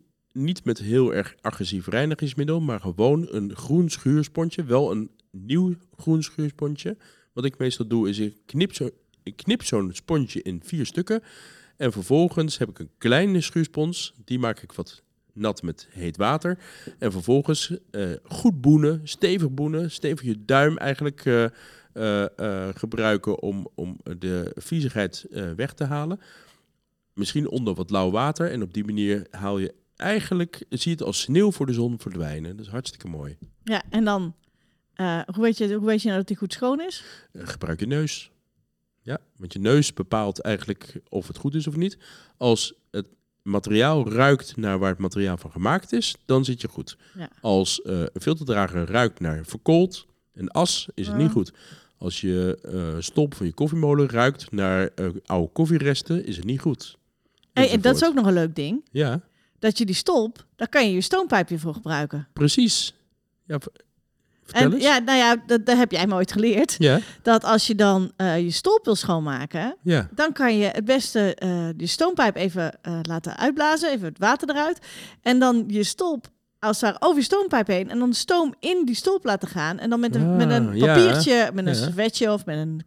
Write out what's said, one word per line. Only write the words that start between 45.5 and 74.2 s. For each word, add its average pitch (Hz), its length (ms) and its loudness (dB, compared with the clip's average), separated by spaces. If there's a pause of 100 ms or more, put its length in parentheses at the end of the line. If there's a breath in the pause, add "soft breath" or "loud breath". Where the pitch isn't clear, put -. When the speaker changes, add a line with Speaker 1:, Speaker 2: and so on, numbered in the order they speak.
Speaker 1:
gemaakt 117 400 -2
is, 233 240 -2 (100)
dan 131 200 2
zit 127 160 -4
je - 60 -6
goed. - 300 -14 (200 soft breath)
Speaker 2:
Ja. 170 120 -14 (120)
Speaker 1:
Als, 98 400 2
eh, 95 180 -4
een 85 220 -6
filterdrager 101 640 -2
ruikt 113 340 0
naar 80 260 -4
verkoold 175 600 0 (280)
en 92 180 -10
as, - 420 -2
is 95 140 -8
het 104 80 -4
Speaker 2:
Ja. 127 60 2
Speaker 1:
niet 156 100 4
goed. 104 220 0 (440 soft breath)
Als - 240 -6
je, 90 420 0
eh, 82 380 -6
stolp 147 340 -2
van - 100 -6
je 82 80 -4
koffiemolen 147 560 0
ruikt 120 420 0
naar, 95 440 0
eh, 95 120 -4 (180)
oude 87 260 0
koffieresten, 160 760 0
is 98 100 -6
het 85 100 -8
niet 127 160 -2
goed. - 360 -4 (560)
Speaker 2:
Hey, 262 160 4
en 226 120 2
dat 247 140 6
is - 60 0
Speaker 1:
Enzovoort. 330 80 4
Speaker 2:
ook 294 60 2
nog 247 100 4
een 190 160 4
leuk 165 140 -2
ding. 170 360 -4
Speaker 1:
Ja. 139 300 -2 (380)
Speaker 2:
Dat 214 180 0
je 233 80 0
die 185 100 -2
stolp, 240 500 0 (100)
daar 233 140 -6
kan 277 180 4
je 196 60 2
je 185 80 2
stoompijpje 202 580 0
voor 156 140 -6
gebruiken. 147 600 -6
Speaker 1:
Precies. 190 600 2 (520)
Ja, 147 140 -6
v-, - 60 -14 (800)
vertel - 240 0
Speaker 2:
En, 175 60 2
Speaker 1:
eens. 262 100 0
Speaker 2:
ja, 277 160 6
nou 254 180 2
ja, 240 180 6 (100)
dat, 226 200 2
dat 247 120 6
heb 247 140 4
jij 180 160 2
me 208 60 0
ooit 185 180 0
geleerd. 220 460 2
Speaker 1:
Ja. 151 220 6 (220 loud breath)
Speaker 2:
Dat 233 220 6
als 220 240 4
je 226 80 0
dan, 190 400 4
eh, 175 240 0
je 175 120 0
stolp 427 340 2
wil 220 100 4
schoonmaken, 160 880 -2
Speaker 1:
Ja. 143 320 2
Speaker 2:
dan 302 180 2
kan 240 240 2
je 208 80 4
het 208 200 -2
beste, 214 500 2
eh, 175 320 -2 (100)
je 165 100 -4
stoompijp 320 480 2
even, 170 480 -4
eh, 170 180 -6
laten 165 360 -6
uitblazen, 302 540 2
even 208 160 -2
het 156 100 -10
water 254 320 2